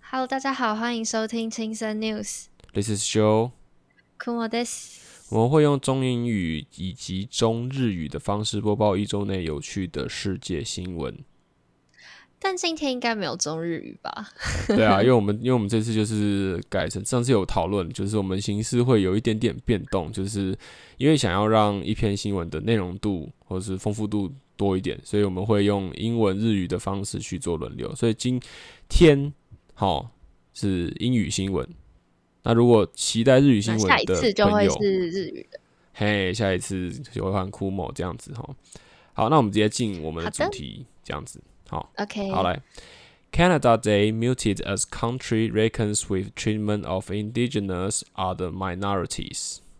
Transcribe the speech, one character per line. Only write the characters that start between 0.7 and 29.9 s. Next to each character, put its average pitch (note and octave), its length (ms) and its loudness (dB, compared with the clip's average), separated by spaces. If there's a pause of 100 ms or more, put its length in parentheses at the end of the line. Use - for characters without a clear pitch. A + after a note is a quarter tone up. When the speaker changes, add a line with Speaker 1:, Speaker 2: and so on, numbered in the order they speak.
Speaker 1:
欢 A#3 220 -2
迎 A3+ 80 -4
收 A3 200 -2
听 A3+ 240 -4
轻 A3 240 -6
声 G#3+ 280 -6
News。 G#3+ 460 -6 (260)
Speaker 2:
This G#2 180 -2
is G#2 180 -2
Joe. G#2+ 440 4 (680)
Speaker 1:
Kumo A#3 300 -4
desu. - 480 -6 (320)
Speaker 2:
我 A2+ 140 2
们 A#2 60 4
会 D3+ 140 6
用 C#3+ 160 4
中 C3+ 260 0
英 A#2+ 220 -2
语 F2 480 -2
以 F#2 180 -8
及 F#2+ 320 -6
中 A#2 480 0
日 B2+ 200 0
语 D#2+ 160 -4
的 D2 100 -8
方 G2+ 260 -2
式 G#2+ 160 -4
播 G#2 140 2
报 G#2 220 2
一 G2+ 100 -2
周 G2+ 180 -4
内 F#2+ 200 -4
有 D2+ 160 -4
趣 F#2 260 -6
的 - 220 -6
世 - 280 -4
界 - 280 -6
新 F#2 320 -8
闻。 C2+ 200 -6 (1200)
Speaker 1:
但 F#4+ 160 -2
今 F4 180 -2
天 D4+ 160 -2
应 B3 80 -4
该 A#3+ 160 -2
没 G#3 100 -4
有 D3 120 -4
中 D#3+ 260 -4
日 E3+ 160 -4
语 - 240 -14
吧？ - 280 -10 (160)
<laughs> - 200 -4
Speaker 2:
对 G3+ 180 4
啊， G2+ 160 6
因 A2+ 60 4
为 C3 60 6
我 A#2+ 80 6
们， G#2 180 0
因 A#2 80 -4
为 B2+ 60 4
我 B2 60 4
们 G2+ 100 0
这 A2+ 120 2
次 A2+ 140 -2
就 G#2+ 100 2
是 G2+ 640 0
改 E2+ 200 -2
成， - 160 -8
上 B2 180 0
次 B2 80 0
有 G2+ 160 4
讨 F2 220 0
论， F#2+ 240 0
就 G2 120 -4
是 G#2+ 140 -2
我 G2+ 40 0
们 F#2+ 200 -2
形 G#2 180 -2
式 A#2+ 220 0
会 B2 180 6
有 F#2 160 2
一 A2 40 2
点 A2 180 0
点 A2+ 260 0
变 G#2 160 2 (120)
动， E2+ 180 -2
就 F#2+ 160 -6
是 G2 320 -2 (380)
因 C3 120 2
为 D#3 80 6
想 G#2+ 140 2
要 G2+ 160 2
让 G#2+ 380 4
一 G2+ 100 0
篇 G2+ 220 0
新 G2+ 180 -4
闻 E2+ 160 -4
的 D#2 120 -4
内 A2+ 120 2
容 F#2 240 -2
度 F#2+ 400 -4
或 F#2 220 -6
是 F#2+ 180 -6
丰 G#2 160 -2
富 G#2+ 120 -4
度 G2+ 240 -2 (260)
多 G2 200 2
一 F#2+ 40 0
点， - 220 -6
所 - 160 -2
以 G#2 60 4
我 G2 60 0
们 F2+ 140 -4
会 G#2 200 4
用 G2+ 300 2
英 A2+ 260 -2
文、 G2 180 2
日 A2 140 2
语 F#2 160 0
的 F2 100 -2
方 F#2+ 240 -4
式 G2 160 -8
去 - 200 -8
做 E2+ 180 -4
轮 C2+ 220 -8
流。 - 180 -8
所 A#2+ 100 0
以 A2+ 60 2
今 B2+ 260 -2 (520)
天， C#3+ 420 6 (440)
齁， F#2 300 0 (460)